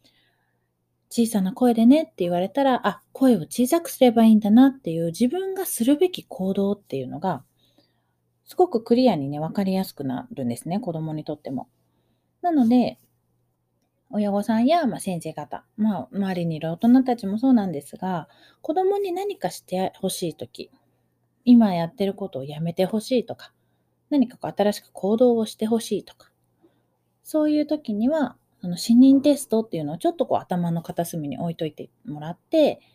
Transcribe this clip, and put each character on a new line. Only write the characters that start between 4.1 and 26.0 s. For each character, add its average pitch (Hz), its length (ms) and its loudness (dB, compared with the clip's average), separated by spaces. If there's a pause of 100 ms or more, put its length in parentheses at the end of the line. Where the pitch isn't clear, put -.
ば 226 140 4
い 226 60 8
い 220 40 8
ん 214 60 6
だ 202 100 0
な 247 180 8
っ 269 40 -2
て - 180 -10
い 165 100 -4
う 165 60 -2
自 170 220 0
分 381 260 -6
が 381 120 -6
す - 180 -4
る 277 120 2
べ 359 140 0
き - 140 -14
行 190 280 -6
動 196 200 0
っ 208 80 -8
て - 160 -10
い 135 60 -6
う 123 60 -10
の 131 120 -12
が、 156 240 -4 (1000)
す - 120 -20
ご 359 120 4
く 226 140 -4
ク 233 120 0
リ 254 160 4
ア 180 60 0
に 139 120 -4
ね、 147 100 -6
わ 156 120 -6
か 196 140 -4
り 190 80 -2
や 190 120 -2
す - 100 -18
く 143 100 -10
な 127 280 -8
る 139 120 -8
ん 120 40 -2
で 117 80 -4
す - 120 -12
ね、 180 120 -4
子 180 120 -8
供 160 220 -8
に 151 100 -10
と 156 100 -8
っ 151 60 -14
て - 100 -12
も。 - 180 -10 (720)
な 349 100 -2
の 262 160 4
で、 240 300 2 (1120)
親 208 200 -2
御 202 120 0
さ 220 140 -2
ん 240 100 2
や、 320 200 2
ま 190 120 -4
あ、 - 20 -12
先 175 200 -6
生 156 120 -10
方、 - 320 -12 (120)
ま 214 240 -2
あ、 - 120 -12
周 190 220 -4
り 175 120 -4
に 165 100 -4
い 147 40 -10
る 160 100 -6
大 170 60 -6
人 247 260 4
た 247 140 -2
ち 202 100 -10
も 196 120 -4
そ 269 120 2
う - 20 6
な 214 140 2
ん 180 60 -6
で 143 100 -8
す - 140 -20
が、 180 320 -8 (340)
子 320 120 -4
供 381 240 0
に 392 140 -4
何 381 260 -8
か 175 120 -6
し - 100 -16
て 185 360 -4
ほ 190 120 -4
し 185 200 -6
い 151 60 -10
と - 120 -14
き、 - 240 -18 (720)
今 226 300 6
や 170 120 -2
っ 165 80 -10
て 196 120 -4
る 196 80 -4
こ 196 140 -10
と 131 120 -10
を 135 40 -10
や 147 160 -12
め 170 120 -6
て 185 120 0
ほ 208 160 -2
し 240 200 0
い - 60 -4
と 127 80 -12
か、 - 180 -20 (580)
何 269 180 2
か - 80 -20
こ - 120 -10
う - 80 -10
新 202 160 2
し - 80 -8
く - 120 -20
行 202 240 -2
動 240 200 4
を 220 100 -2
し - 100 -12
て 220 100 -6
ほ 226 140 0
し 214 180 -4
い - 60 -12